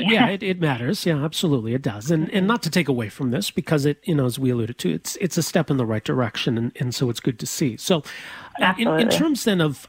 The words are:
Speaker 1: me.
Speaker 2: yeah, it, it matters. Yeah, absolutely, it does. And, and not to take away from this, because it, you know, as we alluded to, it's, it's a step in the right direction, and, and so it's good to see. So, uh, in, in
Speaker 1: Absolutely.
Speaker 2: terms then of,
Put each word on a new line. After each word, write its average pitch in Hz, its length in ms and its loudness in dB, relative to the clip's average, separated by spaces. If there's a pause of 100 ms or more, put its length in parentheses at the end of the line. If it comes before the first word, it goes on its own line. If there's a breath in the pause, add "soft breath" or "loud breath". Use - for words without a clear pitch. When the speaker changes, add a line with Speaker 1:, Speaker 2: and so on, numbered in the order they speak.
Speaker 1:
me. 226 60 4
Speaker 2:
yeah, 220 160 6
it, 196 120 -2
it 185 180 -2
matters. 143 460 0
Yeah, 151 180 2
absolutely, 139 520 0
it 135 80 -2
does. 107 260 -4
And, 165 220 2
and 190 160 2
not 233 160 0
to 156 80 -2
take 170 160 2
away 120 220 0
from 135 200 -4
this, 127 220 -2
because 143 340 0
it, 147 180 0
you 175 120 0
know, 139 100 2
as 123 140 -2
we 131 100 2
alluded 117 300 -2
to, 180 120 -2
it's, - 260 -6
it's - 200 -2
a 160 60 0
step - 260 0
in 143 80 2
the 123 80 0
right 110 180 -2
direction, 127 540 -2
and, 117 220 -2
and 123 160 -2
so 127 160 0
it's - 80 -6
good 131 200 -2
to - 60 -8
see. 120 320 -2
So, 175 220 2 (600 loud breath)
uh, 202 180 4
in, 226 100 2
in - 0 -
Speaker 1:
Absolutely. 160 300 4
Speaker 2:
terms 302 260 2
then 190 180 4
of, 151 280 -2